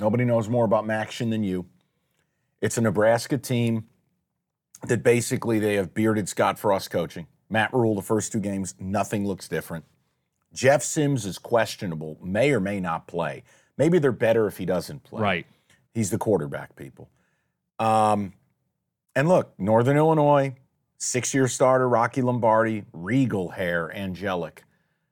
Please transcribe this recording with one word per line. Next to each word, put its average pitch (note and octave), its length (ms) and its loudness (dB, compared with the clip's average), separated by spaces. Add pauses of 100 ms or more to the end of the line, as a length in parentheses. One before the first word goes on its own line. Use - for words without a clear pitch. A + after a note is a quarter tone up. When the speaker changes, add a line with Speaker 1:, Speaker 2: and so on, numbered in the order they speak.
Speaker 1:
Nobody A2 240 0
knows A#2 240 0
more A#2+ 160 2
about G#2+ 220 2
maction A2 420 -4
than A2 140 -2
you. F#2 240 -4 (960)
It's A2 160 -2
a - 20 0
Nebraska A2+ 560 2
team A#2 480 -2 (1040)
that A#2+ 160 0
basically A#2+ 560 2
they G#2 160 0
have F#2+ 180 -2
bearded G#2+ 360 0
Scott G2 300 0
Frost - 320 -2
coaching. E2+ 360 -6 (240)
Matt G#2+ 240 0
Rhule, A2+ 220 2
the F#2+ 60 -6
first G#2+ 280 -2
two A#2 100 -4
games, G2 380 -6
nothing G2+ 480 -4
looks F#2+ 220 -6
different. E2 360 -8 (680)
Jeff C#3 320 4
Sims C#3+ 420 -2
is F2 100 -6
questionable, E2 840 -4
may G#2+ 300 0
or A#2 80 2
may G2 180 -4
not E2+ 300 -6
play. D2+ 340 -6 (340)
Maybe E3+ 220 4
they're C#3+ 140 2
better A2+ 340 2
if F#2 100 -4
he F#2+ 80 -8
doesn't F2 380 -4
play. - 180 -12
Speaker 2:
Right. F#2 260 -2 (480)
Speaker 1:
He's A2 160 -2
the A2 80 -2
quarterback, D2 580 -4
people. C#2+ 340 -20 (720)
Um, G#2+ 540 2 (840)
and C#3+ 120 2
look, E3+ 300 2
Northern A#2 380 4
Illinois, D3 580 4 (440)
six-year C3 500 0
starter, B2+ 400 2
Rocky B2+ 340 2
Lombardi, A2+ 720 2
regal G2+ 560 0
hair, F2 440 -4
angelic. F#2 680 -6 (500)